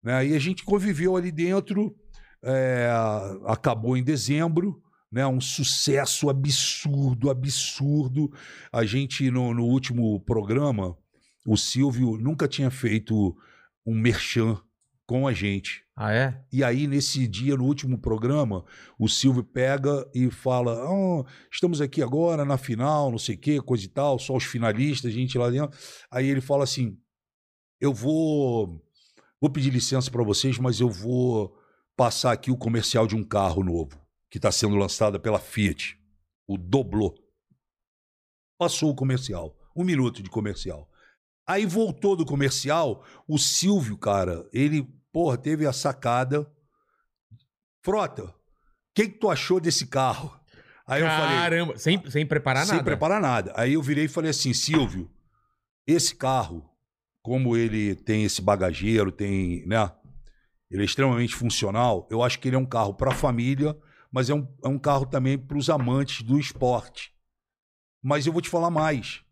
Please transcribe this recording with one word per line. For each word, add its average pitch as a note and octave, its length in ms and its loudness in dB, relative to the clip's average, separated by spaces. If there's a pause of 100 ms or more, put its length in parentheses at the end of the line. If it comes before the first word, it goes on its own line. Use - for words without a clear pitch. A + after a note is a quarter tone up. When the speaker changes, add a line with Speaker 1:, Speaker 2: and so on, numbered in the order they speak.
Speaker 1:
né? B2+ 260 0
E D3 60 2
a D3+ 60 2
gente F3+ 240 -4
conviveu F#3 540 0
ali F3+ 120 -2
dentro, F#3+ 640 -2 (480)
é, B2+ 480 0 (580)
acabou A#2 500 0
em B2+ 60 0
dezembro, D#3 760 0 (300)
né? B2+ 160 0
Um C3 140 0
sucesso - 880 0
absurdo, C#3 1000 0
absurdo. C#3 1000 -2 (400)
A A#2 140 0
gente, C3 440 -2
no, B2 240 0
no A#2+ 120 0
último A#2+ 560 2
programa, A2 760 0 (480)
o G#2+ 120 4
Silvio B2 600 2
nunca C#3 300 0
tinha C3+ 240 0
feito G#2+ 640 0 (500)
um A2+ 80 -2
merchan A2 640 0 (480)
com C3 200 0
a C3+ 60 0
gente. G2 540 -4 (100)
Speaker 2:
Ah, G#2+ 180 -2
é? B2+ 380 0
Speaker 1:
E C3 140 0
aí, B2+ 200 0
nesse C#3 440 0
dia, B2 260 0
no B2+ 80 0
último C3 340 0
programa, A2+ 680 0 (340)
o G#2+ 80 2
Silvio B2+ 340 4
pega C3+ 720 0
e B2+ 160 2
fala, B2 440 0 (100)
"Ah, F3+ 400 0 (260)
estamos F3 300 0
aqui C#3+ 240 -2
agora D3+ 400 0
na C#3 140 0
final, C3+ 520 0
não A#2 80 -2
sei G#2+ 180 -4
o - 40 -18
quê, G3 220 0
coisa A2+ 240 -2
e - 20 -16
tal, C#3 320 0
só C3 160 -4
os A#2+ 80 0
finalistas, A#2+ 680 0
a A2 40 -4
gente B2+ 240 -2
lá A#2+ 120 2
dentro." D3 300 -2 (320)
Aí C3 160 0
ele C3+ 140 0
fala C#3 240 0
assim, A#2+ 320 -4 (840)
"Eu C#3 140 2
vou, B2+ 880 0 (560)
vou D3 100 2
pedir C3+ 200 2
licença B2+ 420 0
pra A#2+ 120 0
vocês, A#2 360 0
mas B2 220 0
eu B2 80 4
vou A2+ 680 -2 (400)
passar A#2+ 380 2
aqui A#2+ 180 -2
o B2 60 2
comercial A#2 500 0
de A2 80 -2
um A2 80 -2
carro F#2+ 400 0
novo." E2+ 340 -2 (320)
Que - 100 -10
tá G2+ 120 2
sendo G#2 240 2
lançada G2 440 2
pela G#2 200 0
Fiat, - 580 -2 (500)
o G2 100 -4
Doblô. G2 580 0 (1400)
Passou E3+ 340 2
o C3+ 40 -2
comercial, B2+ 600 -4 (200)
um E3+ 80 -2
minuto C3 400 0
de F#2 60 -14
comercial. F#2 600 -6 (560)
Aí G3 200 0
voltou G3 500 0
do E3 100 0
comercial, C#3 800 -2 (220)
o D3+ 100 0
Silvio, D3+ 600 2
cara, F2+ 540 0
ele, D3 320 0 (300)
porra, D3+ 240 0
teve D3+ 280 -2
a C#3 80 2
sacada. C3 800 -2 (1300)
"Frota, F3+ 420 -2
o F2 80 -18 (640)
que A3 120 4
que F#3+ 120 -14
tu G#3+ 100 2
achou F3+ 300 2
desse D#3+ 280 0
carro?" - 500 -2 (480)
Aí C#3 160 0
eu E3 60 2
falei D#3 300 2
Speaker 2:
Caramba, E3+ 400 0
sem, F3 320 0
sem D3 160 0
preparar C#3 400 0
Speaker 1:
Sem G3+ 100 0
Speaker 2:
nada. E3 100 0
Speaker 1:
preparar E3 360 2
nada. A#2 340 0
Aí B2 180 2
eu D#3+ 80 2
virei D3 240 0
e D3+ 40 -4
falei D#3+ 220 0
assim: C3+ 220 0
"Silvio, A2+ 560 0 (760)
esse F3 300 2
carro, G2+ 540 -2 (520)
como B2 340 0
ele G#2+ 400 0
tem G#2+ 280 0
esse G2+ 180 0
bagageiro, G2 720 2
tem, F#2+ 560 -2
né, G#2+ 240 2 (800)
ele G2 100 -2
é G#2 40 4
extremamente A#2+ 500 2
funcional, A2 760 0
eu A2+ 140 0
acho B2 160 0
que - 100 -6
ele B2+ 60 0
é C3 40 2
um C3 60 0
carro A2+ 280 -2
pra C3 200 -2
família, C3+ 640 0 (340)
mas B2+ 180 0
é C#3+ 40 2
um, D3 140 -2 (160)
é - 40 -2
um C3+ 120 0
carro C#3 260 2
também C3 320 0
pros C#3 320 -4
amantes C3+ 540 0
do C3 160 4
esporte. - 720 -2 (920)
Mas C#3 220 0
eu E3 80 2
vou E3+ 80 0
te - 80 -10
falar E3+ 200 0
mais. D#3 520 -2 (100)